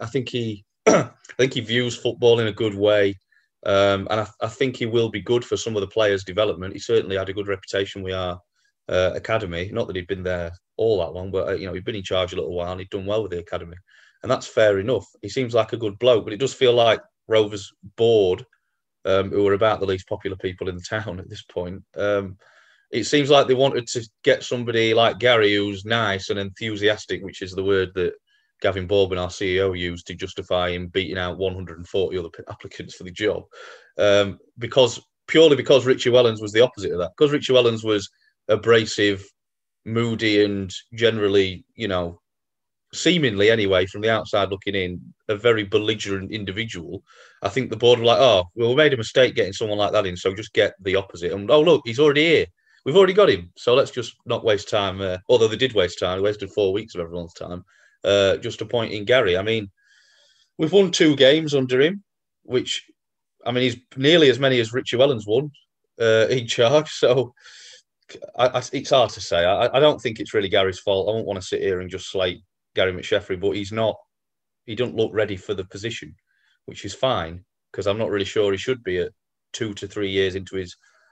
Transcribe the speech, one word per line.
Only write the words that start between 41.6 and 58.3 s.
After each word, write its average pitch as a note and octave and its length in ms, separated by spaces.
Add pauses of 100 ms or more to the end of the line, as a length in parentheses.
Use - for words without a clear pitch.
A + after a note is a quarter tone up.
you A2+ 120
know, F2+ 340 (720)
seemingly A#2+ 560
anyway, G2 380
from G#2 140
the A2 100
outside G#2+ 400
looking G2 240
in, F2+ 260 (280)
a G#2+ 60
very A2 280
belligerent G2+ 680
individual. G2 720 (380)
I G2+ 80
think B2+ 200
the A2 60
board A#2+ 240
were A#2 60
like, A2+ 140
"Oh, G#2+ 260 (100)
well, A#2 140
we B2+ 60
made D3 180
a B2+ 40
mistake A#2+ 360
getting G2+ 200
someone G#2 260
like G2+ 140
that G2+ 120
in, F2+ 100
so F#2+ 200
just A2 180
get G2+ 260
the F#2+ 160
opposite." F2 380
And, G2+ 160
"Oh, D3+ 120
look, - 240
he's A#2 140
already D3 240
here. C#3+ 220 (400)
We've D#3 120
already F#3+ 160
got F#3+ 160
him, F2+ 280
so - 160
let's C3+ 180
just - 220 (120)
not A#2 200
waste G#2 240
time." G2 320
Uh, F#2 160 (100)
although A2+ 200
they G#2+ 100
did B2+ 160
waste F2+ 260
time, F#2 180
they F#2+ 60
wasted G#2 280
four G2 200
weeks A2 240
of F2 60
everyone's E2+ 320
time, F2+ 300 (400)
uh, G2 340